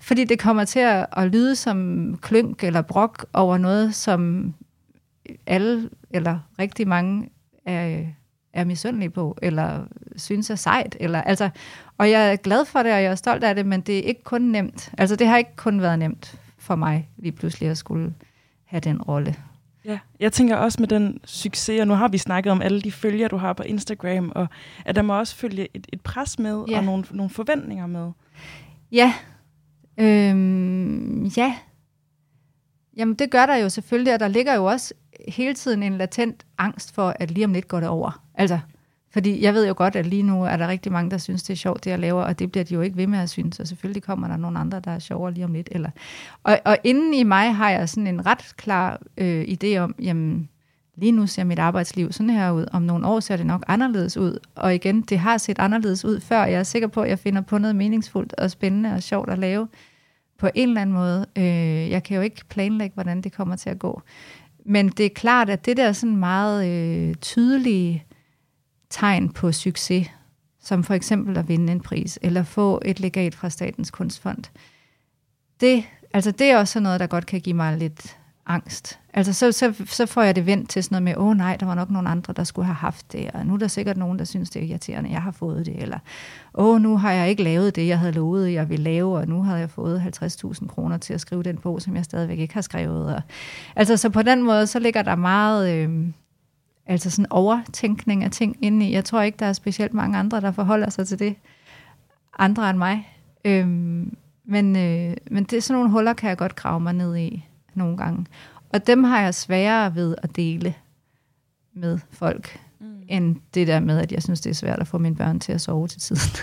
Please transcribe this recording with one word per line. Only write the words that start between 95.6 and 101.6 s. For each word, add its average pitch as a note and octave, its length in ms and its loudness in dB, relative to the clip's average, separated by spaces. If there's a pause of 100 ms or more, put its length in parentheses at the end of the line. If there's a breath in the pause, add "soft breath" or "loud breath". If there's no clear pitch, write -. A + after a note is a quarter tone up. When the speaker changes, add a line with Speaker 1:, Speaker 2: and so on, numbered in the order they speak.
Speaker 1:
øhm, D#3+ 400 0 (720)
altså F3+ 240 -2
sådan G3+ 220 2
overtænkning G#3 920 0
af F#3+ 60 -2
ting G#3+ 340 -2
inde G#3 240 4
i. - 40 0
Jeg F#3+ 120 2
tror A3+ 180 0
ikke, G#3 160 -2
der G#3+ 80 -2
er G3 60 2
specielt G#3 420 -4
mange G3 240 0
andre, G#3+ 220 0
der G3 120 0
forholder G#3 380 0
sig F#3+ 180 -4
til G3 100 -4
det, G#3 180 -2 (1040 soft breath)